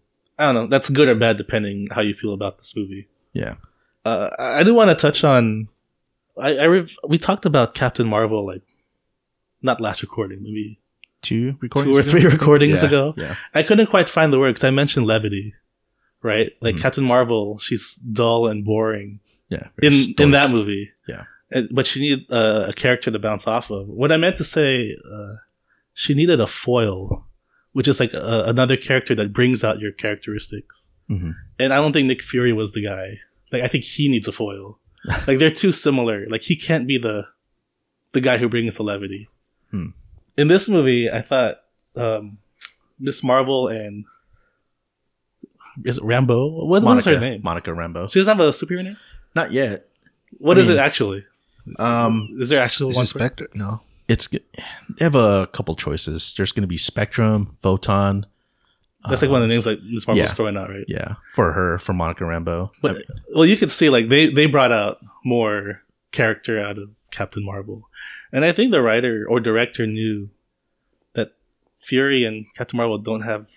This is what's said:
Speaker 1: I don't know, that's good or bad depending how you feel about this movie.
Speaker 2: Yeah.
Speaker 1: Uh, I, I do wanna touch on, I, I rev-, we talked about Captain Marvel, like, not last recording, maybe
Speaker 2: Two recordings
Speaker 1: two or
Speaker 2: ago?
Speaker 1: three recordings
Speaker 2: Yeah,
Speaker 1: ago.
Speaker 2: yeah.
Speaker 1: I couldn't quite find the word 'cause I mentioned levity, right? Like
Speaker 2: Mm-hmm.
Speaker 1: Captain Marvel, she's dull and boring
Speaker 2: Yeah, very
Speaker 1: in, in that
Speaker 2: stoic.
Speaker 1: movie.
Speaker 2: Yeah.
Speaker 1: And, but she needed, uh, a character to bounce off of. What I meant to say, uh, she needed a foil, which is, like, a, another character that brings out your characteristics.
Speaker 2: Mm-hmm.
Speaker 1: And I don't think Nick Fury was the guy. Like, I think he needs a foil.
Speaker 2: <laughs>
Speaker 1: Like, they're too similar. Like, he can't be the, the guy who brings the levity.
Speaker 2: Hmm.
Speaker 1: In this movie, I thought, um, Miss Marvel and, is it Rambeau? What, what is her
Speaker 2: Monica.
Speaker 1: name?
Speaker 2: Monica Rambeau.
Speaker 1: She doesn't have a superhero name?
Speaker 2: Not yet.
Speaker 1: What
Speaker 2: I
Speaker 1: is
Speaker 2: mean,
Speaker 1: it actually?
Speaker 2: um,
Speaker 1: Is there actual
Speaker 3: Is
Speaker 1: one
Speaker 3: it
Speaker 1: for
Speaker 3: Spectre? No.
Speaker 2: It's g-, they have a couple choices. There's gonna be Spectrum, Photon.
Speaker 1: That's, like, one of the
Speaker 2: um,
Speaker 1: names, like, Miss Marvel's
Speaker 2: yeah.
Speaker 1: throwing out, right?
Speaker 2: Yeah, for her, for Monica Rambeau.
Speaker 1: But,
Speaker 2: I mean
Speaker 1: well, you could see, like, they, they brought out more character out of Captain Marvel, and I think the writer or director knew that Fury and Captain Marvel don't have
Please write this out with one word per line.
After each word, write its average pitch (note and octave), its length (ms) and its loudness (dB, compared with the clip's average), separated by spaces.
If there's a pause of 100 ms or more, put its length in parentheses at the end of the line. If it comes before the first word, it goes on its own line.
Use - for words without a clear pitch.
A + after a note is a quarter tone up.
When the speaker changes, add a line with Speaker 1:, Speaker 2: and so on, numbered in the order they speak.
(380)
Speaker 1:
I D3+ 80 2
don't C3 80 4
know, A2+ 120 0
that's C3+ 240 0
good C3+ 180 6
or B2 60 4
bad A2+ 220 2
depending G2+ 540 -6
how A2 120 -4
you G#2 120 -2
feel G#2 180 -6
about G2 260 -8
this - 180 -20
movie. G2 320 -10 (240)
Speaker 2:
Yeah. - 240 -8 (480)
Speaker 1:
Uh, G#2+ 340 -2
I, B2+ 220 -2
I - 20 6
do A3 120 6
wanna G#3+ 200 6
touch - 300 0
on, A2+ 440 2 (680)
I, C#3 200 0
I D3 80 4
rev-, E3+ 240 4 (180)
we D#3+ 100 2
talked F#3+ 280 -2
about D3 280 2
Captain B2 320 -2
Marvel, G#2+ 400 0
like, F#2+ 160 -12 (1000)
not B2 180 0
last G#2 220 -4
recording, G2 420 -8
maybe G#2+ 340 -10 (440)
Speaker 2:
Two B2 380 -2
recordings C#3 360 0
Speaker 1:
two - 20 8
or - 40 8
Speaker 2:
ago? C#3+ 80 0
Speaker 1:
three E3+ 200 8
recordings D3 520 6
Speaker 2:
Yeah, D3+ 60 4
Speaker 1:
ago. C#3+ 280 2
Speaker 2:
yeah. - 180 -8 (200)
Speaker 1:
I D#3 100 2
couldn't G#3+ 240 4
quite F#3 200 4
find D#3+ 240 4
the C3+ 60 4
word C3 160 4
'cause - 80 -4
I C3+ 80 4
mentioned C3+ 360 2
levity, G#2+ 480 -2 (680)
right? A2 380 0
Like A2 160 -2
Speaker 2:
Mm-hmm. D#2 60 -6
Speaker 1:
Captain C3+ 220 -2
Marvel, A#2 540 2
she's - 380 -6
dull A#2 500 0
and G#2+ 180 -4
boring G#2+ 540 -4 (300)
Speaker 2:
Yeah, - 200 -10 (120)
very D3 120 6 (120)
Speaker 1:
in, - 180 -6
in C#3+ 100 6
that C#3 120 4
Speaker 2:
stoic. C3+ 100 0
Speaker 1:
movie. G#2 380 -4 (160)
Speaker 2:
Yeah. F#2 160 -14 (260)
Speaker 1:
And, C3 220 -2
but B2+ 140 0
she - 140 -4
needed, C#3 300 -2
uh, A2 380 2
a G2+ 40 -6
character - 380 0
to A2 80 -4
bounce G#2 300 -4
off A2+ 220 -4
of. G2 180 -8
What A#2+ 240 -2
I D#3 60 4
meant F3+ 200 0
to D#3 60 -6
say, C3 520 -2 (160)
uh, G#2 220 -14 (600)
she - 200 -4
needed D#3 260 4
a G#2 60 2
foil, G#2 800 -2 (480)
which C3 160 -2
is, C3 120 2
like, B2 140 -2
a, A2+ 320 -2
another B2+ 300 2
character B2+ 380 0
that G#2 180 -2
brings B2 320 2
out G#2+ 160 0
your G#2 120 -8
characteristics. - 1000 -10 (160)
Speaker 2:
Mm-hmm. F2 220 -4 (300)
Speaker 1:
And C3 120 2
I C3+ 40 2
don't D3 160 2
think C#3 160 2
Nick C3 140 -2
Fury B2 300 0
was G#2+ 200 -2
the G#2+ 100 -6
guy. G2 360 -10 (340)
Like, B2 100 -2
I B2 60 -2
think B2+ 160 -4
he D3 240 -2
needs A#2+ 200 0
a G#2 40 -6
foil. G2 480 -10 (240)
Speaker 2:
<laughs> - 240 -6
Speaker 1:
Like, C3+ 100 2
they're D#3 140 4
too F#3 180 2
similar. A#2 580 -2
Like, A2 140 -6
he D#3+ 140 0
can't D#3 320 -2
be C3+ 100 0
the, G#2+ 280 -6 (840)
the C3 80 0
guy B2+ 180 2
who A#2+ 100 0
brings A2+ 280 -2
the - 60 -8
levity. G2+ 460 -8 (420)
Speaker 2:
Hmm. F2 200 -8 (460)
Speaker 1:
In D3 120 2
this F#3+ 200 4
movie, C3 400 2
I A2+ 140 -4
thought, B2 380 -2 (340)
um, G#2+ 440 -6 (600)
Miss C3+ 240 -6
Marvel C3 460 2
and, G#2 360 -10 (1800)
is B2 140 -4
it - 60 -10
Rambeau? C3 600 0
What, F#3 160 4
what B3 160 6
is A#3+ 60 2
her F3+ 80 4
Speaker 2:
Monica. C#3+ 80 2 (100)
Speaker 1:
name? G#2 120 -8
Speaker 2:
Monica E2+ 280 -6
Rambeau. E2+ 420 -8
Speaker 1:
She - 60 4
doesn't G3+ 180 4
have F3 100 4
a D3 40 4
superhero F3+ 320 -6
name? G3 140 -12 (380)
Speaker 2:
Not D#3+ 180 -2
yet. A#2+ 360 -2 (500)
Speaker 1:
What D3+ 180 4
Speaker 2:
I B2+ 40 10
Speaker 1:
is - 80 6
Speaker 2:
mean, E3 100 4
Speaker 1:
it - 20 2
actually? A2 440 -2 (540)
Speaker 2:
um, A2+ 540 0
Speaker 1:
Is B2+ 160 -6
there C#3+ 120 4
actual C3 300 0
Speaker 3:
Is B2 60 -2
Speaker 1:
one B2+ 80 2
Speaker 3:
it - 80 2
Speaker 1:
for C#3+ 60 -8
Speaker 3:
Spectre? - 360 -4
No. G#2 260 -8 (280)
Speaker 2:
It's - 200 0
g-, - 120 -6 (580)
they D#3 60 0
have D#3+ 120 2
a G2+ 360 4
couple E2+ 220 -6
choices. - 640 -6
There's G2 160 -4
gonna G#2 140 -2
be F2 120 -4
Spectrum, G#2+ 680 0 (140)
Photon. G2 640 0 (840)
Speaker 1:
That's, B2 140 0
like, C#3 80 2
one C3 120 4
of A2+ 60 2
the A2+ 60 2
Speaker 2:
um, - 20 2
Speaker 1:
names, A2+ 100 0
like, G#2+ 160 -2
Miss A2 260 -8
Marvel's - 220 2
Speaker 2:
yeah. - 40 -6
Speaker 1:
throwing G#2 220 -4
out, F#2+ 120 -8
right? G2 200 -12
Speaker 2:
Yeah, - 260 -8 (180)
for F2 200 2
her, F2 260 0
for - 140 -6
Monica E2+ 320 -4
Rambeau. E2+ 440 -6 (140)
Speaker 1:
But, C#3+ 80 0
Speaker 2:
I F#2 40 -4
mean - 80 -10 (340)
Speaker 1:
well, D#3+ 100 8
you G3+ 100 6
could F3+ 140 0
see, - 180 2
like, A#2+ 200 4
they, D3 240 4
they D3 140 4
brought C3+ 260 4
out G#2 260 -2 (260)
more G#2 580 -2 (280)
character A2 500 -2
out G2+ 160 -8
of G2+ 140 -14 (220)
Captain G#2 320 -8
Marvel, G#2 440 -12 (440)
and C3+ 120 0
I E3+ 60 4
think A3+ 220 2
the D#3 100 4
writer A2+ 460 0
or B2 100 2
director A#2 480 0
knew A2 440 -6 (840)
that A2+ 200 -6 (420)
Fury C3+ 480 0
and A2 220 -8 (100)
Captain B2 200 -8
Marvel A#2 220 -2
don't G#2+ 220 -6
have A2 260 -8 (100)